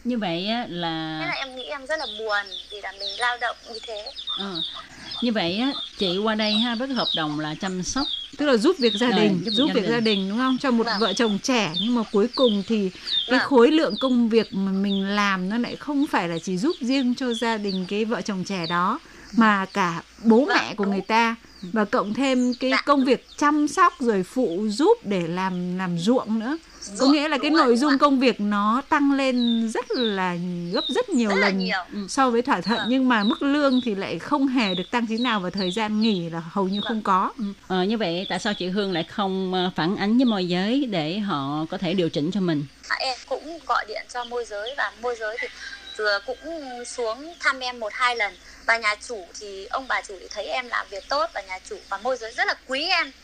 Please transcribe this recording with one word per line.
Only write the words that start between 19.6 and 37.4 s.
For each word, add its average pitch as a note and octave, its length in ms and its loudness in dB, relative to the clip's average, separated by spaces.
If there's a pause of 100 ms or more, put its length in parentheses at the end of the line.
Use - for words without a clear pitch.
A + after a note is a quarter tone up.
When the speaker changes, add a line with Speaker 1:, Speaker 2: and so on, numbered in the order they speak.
Speaker 3:
cả F3 300 0 (220)
bố A3+ 200 8
Speaker 2:
Vâng, G#4+ 120 2
Speaker 3:
mẹ A4 180 0
của G#3 100 -2
Speaker 2:
đúng. G3 80 0
Speaker 3:
người F#3+ 160 -2
ta A3+ 260 2 (280)
và G3 220 0
cộng G#3+ 300 0
thêm B3 400 2
cái C4 160 0
Speaker 2:
Dạ. A3 160 2
Speaker 3:
công C#4+ 180 4
việc B3+ 220 2 (120)
chăm D4+ 300 4
sóc F4 320 4
rồi A3 220 2
phụ G#3 460 0
giúp D#4 360 4
để F#3+ 240 0
làm, F3+ 500 -2
làm F3+ 200 -2
ruộng A3 400 2
nữa. B3 180 -4 (320)
Có G3+ 60 -12
Speaker 2:
Ruộng, B3+ 180 4
Speaker 3:
nghĩa D4+ 160 2
là D4 100 0
cái D4 120 0
Speaker 2:
đúng D#4 60 4
rồi, D#4 100 6
Speaker 3:
nội A#3+ 60 6
Speaker 2:
đúng A#3+ 80 4
Speaker 3:
dung D4 120 4
Speaker 2:
ạ. C#4 80 4
Speaker 3:
công C#4 200 6
việc A#3+ 200 4
nó G#3 480 2
tăng C#4+ 240 4
lên A#3+ 640 2
rất - 160 -4
là, G3 460 0 (360)
gấp D4 160 -2
rất G#4+ 200 -2
nhiều A#3 220 2
Speaker 2:
Rất F#3+ 60 2
là G#3 100 4
Speaker 3:
lần F#3+ 120 2
Speaker 2:
nhiều. F#3+ 200 -2 (140)
Speaker 1:
Ừ. G3+ 160 -8
Speaker 3:
so C4+ 220 2
với A#3 120 2
thỏa A#3+ 180 2
thuận, G#3+ 180 0
Speaker 2:
Ờ. F#3 100 -4
Speaker 3:
nhưng B3+ 200 4
mà A3 160 4
mức B3 180 2
lương C#4 380 4
thì A#3 140 -2
lại E3+ 240 -4
không C#4 300 0
hề A3+ 260 2
được F3+ 160 -4
tăng A#3 160 0
tí A3 120 -2
nào A#3 220 0
và F3+ 100 -4
thời F#3+ 200 -2
gian G#3+ 320 0
nghỉ F3+ 280 2
là E3 120 -6 (100)
hầu F#3+ 160 2
như G3+ 120 -2
Speaker 2:
Vâng. - 80 -4
Speaker 3:
không A3 140 -2
có. G3+ 360 2
Speaker 1:
Ừ. A3+ 60 -4 (240)